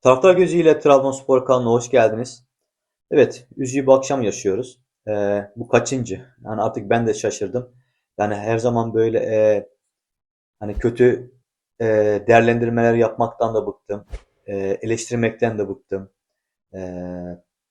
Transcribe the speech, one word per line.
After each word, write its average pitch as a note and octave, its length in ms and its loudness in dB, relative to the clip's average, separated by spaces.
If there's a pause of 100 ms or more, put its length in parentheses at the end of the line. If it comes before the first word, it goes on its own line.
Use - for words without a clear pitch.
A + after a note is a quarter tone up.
Taraftar F3 320 6
Gözüyle D#3+ 440 2
Trabzonspor C3+ 640 2
kanalına B2 240 0
hoş A#2+ 200 0
geldiniz. A2+ 560 0 (680)
Evet, - 360 2 (100)
üzücü C3 300 -4
bir C3+ 40 6
akşam C3+ 300 2
yaşıyoruz. G2 600 -4 (260)
Ee, G2+ 340 -2 (140)
bu A#2 120 -12
kaçıncı? A#2 580 -2 (200)
Yani G#2+ 160 -6
artık G2+ 280 -6
ben A#2 180 0
de G#2+ 60 0
şaşırdım. G#2+ 640 -6 (420)
Yani G#2 180 -2
her G#2+ 220 -4
zaman A#2 360 -2
böyle, A2+ 260 0
e, G#2+ 500 0 (920)
hani G#2 140 -10
kötü, A#2+ 580 0 (500)
e, A#2 40 -2 (420)
değerlendirmeler A#2 680 4
yapmaktan A#2 600 0
da G#2 120 -2
bıktım. G2+ 380 -12 (400)
E, G2+ 120 -8
eleştirmekten A2 1000 -4
de G2 120 -4
bıktım. F#2+ 400 -10 (640)
E, F#2+ 60 -14 (920)